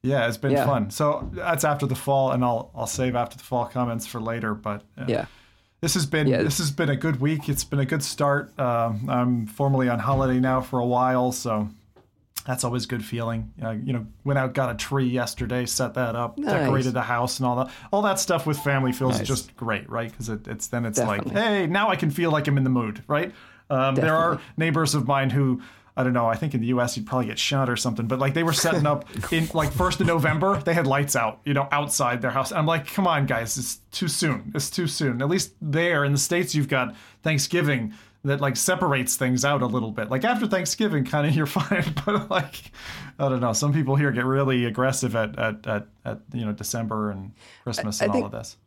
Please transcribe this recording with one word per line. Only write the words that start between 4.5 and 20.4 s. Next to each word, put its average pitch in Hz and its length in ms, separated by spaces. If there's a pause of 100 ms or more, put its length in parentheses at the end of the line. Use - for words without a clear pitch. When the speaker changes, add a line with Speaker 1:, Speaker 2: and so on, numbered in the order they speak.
Speaker 1:
But, 104 300 (140)
uh, 135 100
Speaker 2:
Yeah. - 180 (560)
Speaker 1:
this 160 140
has 160 100
been, 151 220
Speaker 2:
Yeah. 117 160
Speaker 1:
this - 160
has 151 100
been 147 200
a 135 60
good 135 240
week. 147 300
It's 135 140
been 143 160
a 135 60
good 143 180
start. 143 560
Um, 117 500
I'm 123 380
formally 135 420
on 120 100
holiday 131 400
now 127 220
for 127 180
a 120 60
while, 127 460
so 107 380 (760)
that's 127 180
always 120 220
a - 20
good 113 160
feeling. 117 480 (120)
Uh, 113 80
you 127 220
know, 113 120 (180)
went 139 140
out, 131 160
got 131 160
a 113 60
tree 135 320
yesterday, 123 580
set 117 300
that 117 200
up, 120 220
Speaker 2:
Nice. 285 160
Speaker 1:
decorated 135 380
the 123 100
house, 120 380
and 131 80
all 123 80
that. 127 160 (200)
All 202 120
that 196 160
stuff 170 260
with 147 140
family 135 320
feels 123 260
Speaker 3:
Nice. 107 100
Speaker 1:
just - 280
great, 113 340
right? 117 260
'Cause 110 140
it, 107 180